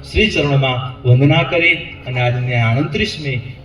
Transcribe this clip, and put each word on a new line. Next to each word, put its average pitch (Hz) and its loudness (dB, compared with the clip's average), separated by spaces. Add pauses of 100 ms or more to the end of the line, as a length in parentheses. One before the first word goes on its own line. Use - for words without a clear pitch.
(120)
શ્રી 208 2
ચરણોમાં 135 -2
વંદના 147 6
કરી 170 2 (320)
અને 127 -4
આજની 123 -2
આ 117 2
આડત્રીસમી 151 -4 (240)